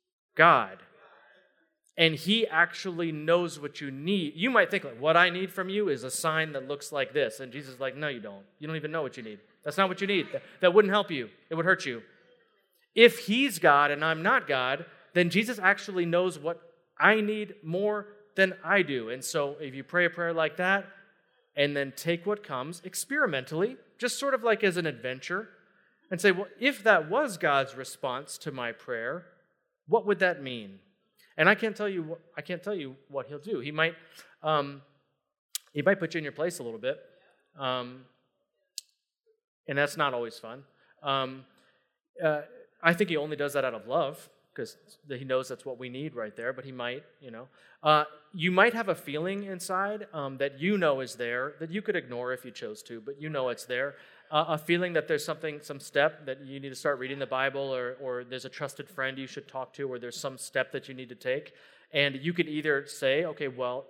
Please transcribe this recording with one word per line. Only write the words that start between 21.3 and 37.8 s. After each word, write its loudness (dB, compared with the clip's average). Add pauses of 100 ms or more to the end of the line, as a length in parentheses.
and 2
then -2
take -2
what -4
comes -8
experimentally, -2 (220)
just -4
sort 0
of 0
like 4
as 2
an -2
adventure, -6 (640)
and -6
say, 6
"Well, 0 (140)
if 0
that 6
was 0
God's 2
response -8
to -10
my -6
prayer, -8 (640)
what 2
would 2
that 2
mean?" -10 (580)
And 8
I 10
can't -4
tell -2
you -4
wh-, -12
I -10
can't -8
tell -4
you -8 (120)
what -6
he'll -10
do. -6
He -8
might, 0 (480)
um, 0 (920)
he -2
might 4
put -4
you -2
in -6
your -8
place -4
a -10
little -10
bit, -2 (580)
um, -4 (1600)